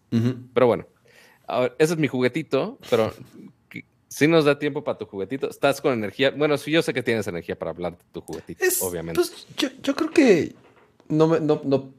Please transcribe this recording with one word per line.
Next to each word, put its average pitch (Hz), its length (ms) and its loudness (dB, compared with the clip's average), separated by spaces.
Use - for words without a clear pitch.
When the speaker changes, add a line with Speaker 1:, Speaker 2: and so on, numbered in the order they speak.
Speaker 1:
Ujú. 120 240 0
Speaker 2:
Pero 127 140 4
bueno, 104 200 2
a 113 140 -2
ver, 127 180 -2
ese 160 160 2
es 156 40 -4
mi 147 100 0
juguetito, 135 680 -2
pero 110 220 2
Speaker 1:
<laughs> - 180 -20
Speaker 2:
Sí 143 140 2
nos 160 160 4
da 143 160 2
tiempo 143 240 -6
para 123 120 -4
tu 104 100 -10
juguetito. 101 440 -6
Estás - 300 -2
con 139 120 0
energía. 117 380 -2
Bueno, 147 260 0
sí, 147 140 -8
yo 160 120 2
sé 156 120 -4
que 127 80 -4
tienes 113 240 -2
energía 87 320 -8
para 82 140 -6
hablar 85 260 -8
de - 140 -20
tu 85 80 -12
juguetito, 82 440 -10
Speaker 1:
Es, 370 160 0
Speaker 2:
obviamente. 87 400 -4
Speaker 1:
pues, - 240 -4
yo, 269 120 0
yo 277 140 -2
creo 320 160 -4
que 202 420 4
no 156 180 4
me, 160 140 4
no, 151 240 2
no, 135 340 0